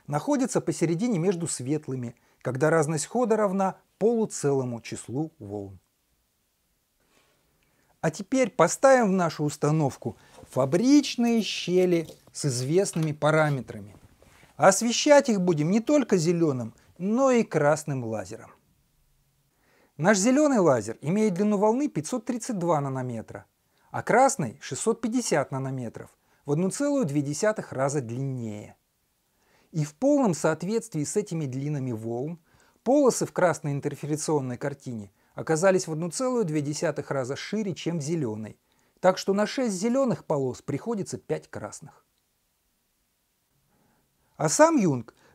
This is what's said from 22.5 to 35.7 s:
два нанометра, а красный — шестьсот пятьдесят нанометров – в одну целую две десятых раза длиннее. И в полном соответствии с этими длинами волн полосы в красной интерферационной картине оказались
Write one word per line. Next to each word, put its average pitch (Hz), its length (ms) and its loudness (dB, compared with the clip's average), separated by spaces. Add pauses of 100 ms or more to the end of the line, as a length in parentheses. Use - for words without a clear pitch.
два 170 200 2
нанометра, 127 680 -6 (460)
а 139 120 -6
красный — 196 580 2
шестьсот - 400 -4
пятьдесят 131 500 -2
нанометров – 131 580 -8 (360)
в 143 60 -4
одну 175 180 0
целую 277 360 -2
две 143 160 -2
десятых 185 500 -2
раза 139 300 -2
длиннее. 117 720 -8 (960)
И 151 140 -2
в - 100 -10
полном 269 380 4
соответствии 165 720 -2
с - 100 -6
этими 180 300 -4
длинами 131 480 -4
волн 117 440 -6 (460)
полосы 254 420 4
в - 60 -6
красной 156 400 0
интерферационной 143 840 -4
картине 123 560 -10 (220)
оказались 165 520 2